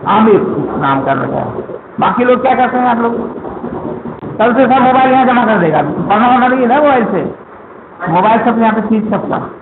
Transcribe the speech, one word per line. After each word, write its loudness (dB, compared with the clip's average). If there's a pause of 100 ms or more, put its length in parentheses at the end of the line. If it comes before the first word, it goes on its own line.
आमिर 4 (380)
नाम -2
का -2
लड़का। -4 (460)
बाकी 0
लोग 2
क्या 2
करते 0
हैं 0
आप 0
लोग? -4 (1000)
कल 2
से 4
सब 2
मोबाइल 4
यहाँ 4
जमा 2
कर 2
देगा, 0
पढ़ना 0
होना 4
नहीं 0
है 2
ना 2
मोबाइल 2
से, -4 (760)
मोबाइल 2
सब 0
यहाँ 2
पे -2
सीख 0
सकता -4 (120)